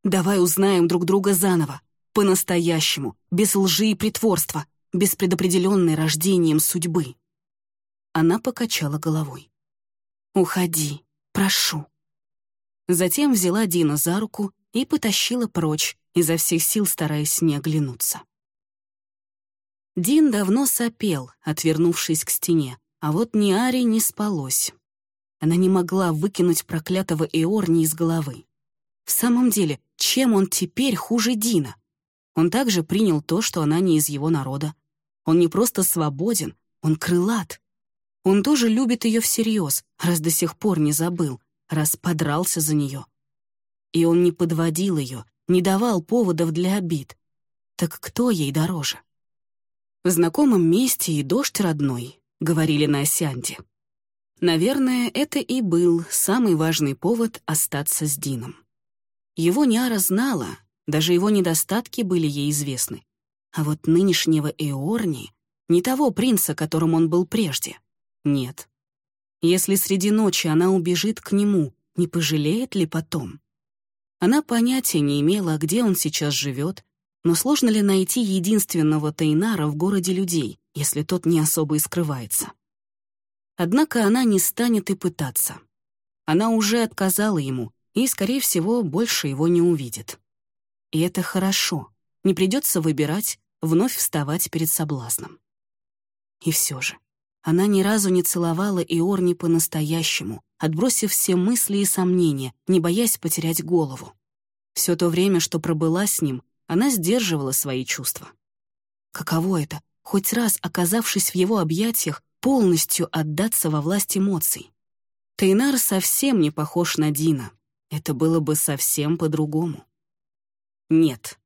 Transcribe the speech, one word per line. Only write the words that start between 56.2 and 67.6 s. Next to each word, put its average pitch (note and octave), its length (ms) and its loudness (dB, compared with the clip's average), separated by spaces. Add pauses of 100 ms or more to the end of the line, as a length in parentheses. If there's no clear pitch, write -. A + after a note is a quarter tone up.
важный D#3 400 0
повод A3+ 500 -2
остаться D3+ 600 -4
с C#3 100 -2
Дином. B2+ 380 -8 (800)
Его F3+ 300 2
Ниара A#3 340 2
знала, F#3+ 480 0 (400)
даже D#3 260 0
его F3+ 160 2
недостатки G3+ 760 0
были F3 260 0
ей C#3+ 220 -2
известны. C#3+ 520 -6 (500)
А D#3 120 -2
вот D3+ 240 -4
нынешнего E3 580 2 (100)
Эорни, D3+ 760 -4 (360)
не F3 140 4
того C4 300 0
принца, G#3 420 0
которым D#3+ 400 0
он E3 160 2
был F3 160 2
прежде, - 520 -4 (460)